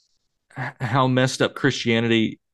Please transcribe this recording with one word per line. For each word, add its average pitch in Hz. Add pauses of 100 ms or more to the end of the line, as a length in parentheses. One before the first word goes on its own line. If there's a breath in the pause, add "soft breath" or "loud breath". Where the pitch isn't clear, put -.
(580 soft breath)
h-, 131
how 131
messed 127
up -
Christianity 113 (140)